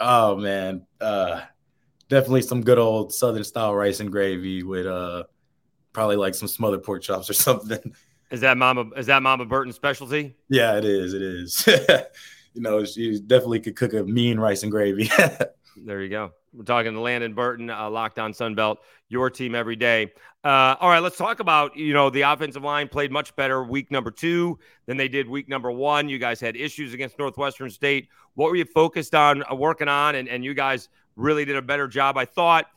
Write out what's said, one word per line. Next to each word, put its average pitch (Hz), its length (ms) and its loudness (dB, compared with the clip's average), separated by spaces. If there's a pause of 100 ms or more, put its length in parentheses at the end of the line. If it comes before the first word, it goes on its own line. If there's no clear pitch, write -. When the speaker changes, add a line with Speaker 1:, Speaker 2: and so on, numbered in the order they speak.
Speaker 1:
Oh, 113 360 4
man. 95 500 -4 (160)
Uh, 95 400 -2 (680)
definitely 131 320 4
some 123 220 -2
good 123 160 6
old 110 340 2
Southern 113 320 -2
style 110 300 -2
rice 101 260 0
and 104 100 -6
gravy 95 520 -4
with, 92 240 -6
uh, 90 380 -6 (680)
probably, 107 240 0
like, 95 180 0
some 101 140 -8
smothered 104 340 -2
pork 98 200 -6
chops 95 260 -4
or 104 60 -4
<laughs> - 0 -
something. 107 600 0 (360)
Speaker 2:
Is 123 100 -8
that 131 160 4
Mama, 127 400 2
is 131 100 -6
that 135 160 4
Mama 131 220 2
Burton's 127 320 -4
specialty? 139 580 -4 (140)
Speaker 1:
Yeah, 117 300 4
it 107 80 0
is. 95 260 0
It 95 100 -6
is. 87 460 -4
<laughs> 170 380 6 (480)
You 117 80 -10
know, 107 220 2
she 107 360 -4
definitely 117 400 4
could 113 160 -10
cook 120 160 0
a 107 100 0
mean 117 380 0
rice 101 220 0
and 107 100 -4
gravy. 104 420 2
<laughs> - 60 6 (560)
Speaker 2:
There 101 260 -10
you 98 60 -8
go. 101 240 -8 (200)
We're 117 120 -20
talking 113 280 0
to 110 80 -8
Landon 117 340 -4
Burton, 120 360 -4
uh, 107 180 -8
Locked 110 300 -6
On 110 160 -6
Sun 113 220 -6
Belt, 107 240 0 (280)
your 127 220 -2
team 123 240 -8
every 117 220 -4
day. 113 340 2 (320)
Uh, 135 380 4
all 180 80 4
right, 170 100 6
let's 170 180 -2
talk 220 220 -4
about, 156 380 0
you 151 160 -4
know, 143 180 4
the 139 120 0
offensive 143 420 -2
line 147 240 -4
played 143 240 -4
much 147 240 -6
better 131 260 -2
week 127 300 -6
number 123 180 -4
two 170 480 -2 (280)
than 127 100 -6
they 135 100 -2
did 131 220 -4
week 135 200 -10
number 127 220 -6
one. 147 380 0
You 135 100 -6
guys 120 220 -4
had 117 160 -6
issues 139 380 -8
against 127 220 -10
Northwestern 135 540 -6
State. 139 380 -2 (260)
What 156 160 0
were 180 60 0
you 170 80 0
focused 160 500 0
on, 147 340 4
uh, 131 60 -6
working 151 320 0
on? 143 300 2
And, 127 120 -6
and 123 160 -6
you 139 80 -6
guys 135 360 -2 (260)
really 147 300 0
did 139 100 -4
a 135 80 -4
better 139 240 -2
job, 135 320 0
I 127 60 2
thought. 170 420 2 (100)